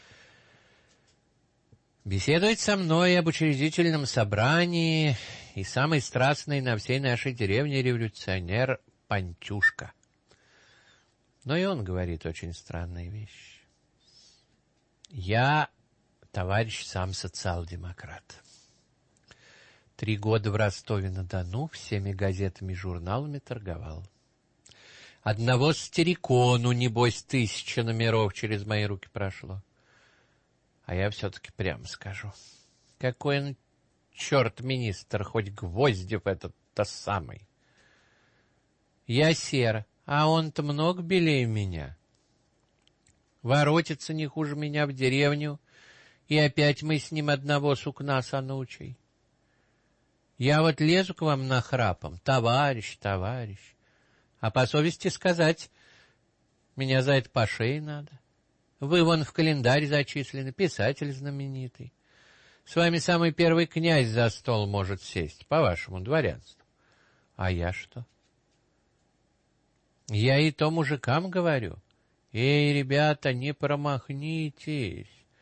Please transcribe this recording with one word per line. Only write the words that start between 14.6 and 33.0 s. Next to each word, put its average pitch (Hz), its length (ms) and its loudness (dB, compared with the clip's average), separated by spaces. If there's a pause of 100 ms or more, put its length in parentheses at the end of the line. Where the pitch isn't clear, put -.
Я, 127 600 0 (640)
товарищ, 101 540 -2
сам 95 300 -4
социал-демократ. 87 1300 -8 (1500)
Три 107 200 -2
года 107 340 0
в 101 60 0
Ростове-на-Дону 95 1120 -2
всеми 101 440 -6
газетами 95 600 -2
и 90 40 -6
журналами 95 640 -6
торговал. 92 680 -12 (1160)
Одного 123 500 2
стерикону, 123 1000 2
небось, 120 500 2
тысяча - 600 -2
номеров 113 500 2
через 104 320 -4
мои 104 200 0
руки 101 280 -6
прошло. 98 500 -8 (1200)
А 90 100 -8
я 95 160 0
всё-таки - 440 -8
прямо 80 320 -6
скажу. - 460 -12 (640)
Какой 139 420 -2